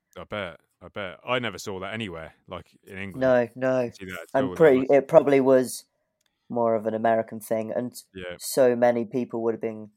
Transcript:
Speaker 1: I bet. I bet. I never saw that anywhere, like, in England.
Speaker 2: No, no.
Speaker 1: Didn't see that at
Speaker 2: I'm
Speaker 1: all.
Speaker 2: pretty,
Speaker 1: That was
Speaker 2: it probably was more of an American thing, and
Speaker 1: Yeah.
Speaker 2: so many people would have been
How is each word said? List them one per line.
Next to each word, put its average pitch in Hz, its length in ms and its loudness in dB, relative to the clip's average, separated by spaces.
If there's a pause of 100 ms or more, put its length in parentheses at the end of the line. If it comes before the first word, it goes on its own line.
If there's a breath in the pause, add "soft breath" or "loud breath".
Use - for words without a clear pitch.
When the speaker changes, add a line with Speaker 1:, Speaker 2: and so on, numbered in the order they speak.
(220)
Speaker 1:
I 82 40 -14
bet. 95 340 -10 (220)
I 90 80 -20
bet. 92 360 -10
I 127 140 0
never 110 180 -6
saw 95 220 -8
that 98 140 -8
anywhere, 85 400 -10 (160)
like, 90 180 -12 (180)
in 92 120 -14
England. 98 240 -8
Speaker 2:
No, 123 340 4
no. 127 280 -2
Speaker 1:
Didn't 120 120 -8
see 95 120 -16
that 92 60 -12
at 85 200 -12
Speaker 2:
I'm 131 160 0
Speaker 1:
all. 90 60 -8
Speaker 2:
pretty, 143 260 8
Speaker 1:
That 131 80 -4
was 139 80 6
Speaker 2:
it 135 100 2
probably 143 320 6
was 127 460 2 (640)
more 117 260 0
of 107 100 -4
an 110 80 -2
American 113 460 0
thing, 110 360 -4
and 123 180 -6 (200)
Speaker 1:
Yeah. 90 260 -12
Speaker 2:
so 123 360 2
many 120 300 2
people 120 380 -6
would 113 100 0
have 107 80 -8
been 107 360 -10